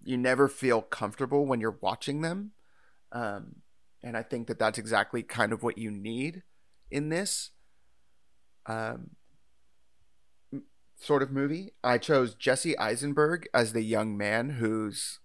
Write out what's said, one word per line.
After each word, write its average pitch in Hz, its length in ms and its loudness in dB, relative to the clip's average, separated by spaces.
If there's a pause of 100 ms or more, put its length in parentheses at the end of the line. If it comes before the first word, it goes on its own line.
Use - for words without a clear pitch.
you 127 140 -2
never 127 320 6
feel 127 320 2
comfortable 127 640 0
when 131 160 0
you're 107 200 -2
watching 139 420 -2
them. 190 300 -4 (600)
Um, 107 440 -6 (460)
and 117 140 -6
I 113 60 -4
think 117 240 -6
that - 120 -6
that's 110 200 2
exactly 110 440 0
kind 110 300 0
of 110 100 -4
what 117 140 -2
you 110 140 -6
need 117 520 -6 (480)
in 147 200 -2
this, 185 400 -4 (1160)
um, 113 440 -6 (1400)
m-, 139 100 -10 (340)
sort 143 260 2
of 135 80 -2
movie. 143 420 -2 (120)
I 123 140 4
chose 127 360 4
Jesse 139 440 0
Eisenberg 147 760 0
as 113 200 4
the 113 100 0
young 110 340 0
man 110 340 0
who's, 110 760 -2